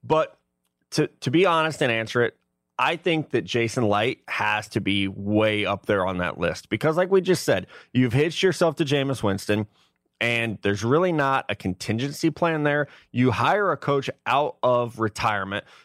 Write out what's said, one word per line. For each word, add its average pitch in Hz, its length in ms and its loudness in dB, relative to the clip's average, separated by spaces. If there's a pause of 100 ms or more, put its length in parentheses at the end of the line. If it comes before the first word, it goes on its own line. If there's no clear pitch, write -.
But 156 360 0 (540)
to, 151 160 0
to - 220 -6
be 170 160 4
honest 160 360 0
and 127 100 2
answer 113 320 0
it, - 140 -4 (400)
I 143 180 0
think 160 360 -2
that 110 120 0
Jason 113 460 -2
Licht 107 400 0
has 107 400 -2
to 110 100 -4
be 98 300 -2
way 104 560 0
up 95 220 -4
there 98 200 2
on 92 120 -4
that 87 200 -4
list 82 300 -4
because, 151 260 0
like 180 160 0
we 196 80 6
just 175 240 0
said, 95 240 0 (240)
you've 123 220 2
hitched 156 280 2
yourself 175 360 2
to 165 80 0
Jameis 135 360 0
Winston, 104 460 0 (540)
and 117 420 -2
there's 101 200 0
really 165 300 2
not 135 360 0
a 101 60 -2
contingency 120 720 -2
plan 156 340 0
there. 147 240 2 (240)
You 123 200 2
hire 170 400 2
a 139 60 -2
coach 139 320 -2 (160)
out 135 380 0
of 120 360 0
retirement 104 640 -2 (220)